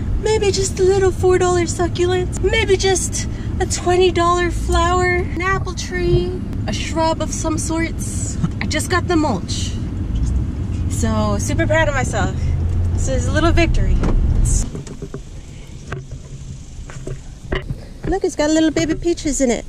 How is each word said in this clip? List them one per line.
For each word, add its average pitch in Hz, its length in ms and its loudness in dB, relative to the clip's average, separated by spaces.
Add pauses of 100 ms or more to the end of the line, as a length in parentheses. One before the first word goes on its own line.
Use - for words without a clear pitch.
(200)
maybe 427 300 2
just 392 280 -2
a 381 40 2
little 381 280 6
four 370 280 4
dollar 359 280 2
succulent, 359 760 0
maybe 403 320 4
just - 500 0 (320)
a 370 80 0
twenty 359 460 2
dollar 349 380 2
flower, 359 680 2
an 349 240 -2
apple 381 320 -2
tree, 349 640 0 (280)
a 214 60 -2
shrub 320 500 0
of 311 100 -4
some 311 240 -2
sorts. - 800 -4 (240)
I - 60 0
just - 240 -2
got 349 180 0
the 359 80 2
mulch. - 560 0 (1160)
So 214 480 0
super 302 280 0
proud 311 220 2
of 285 60 -2
myself. 202 420 0 (560)
This - 160 0
is 262 180 0
a 269 60 0
little 311 200 4
victory. 214 440 4 (4000)
Look, 370 160 0
it's 370 140 -2
got 302 140 2
little 320 200 4
baby 320 240 0
peaches 330 460 -2
in 254 100 4
it. 208 180 -2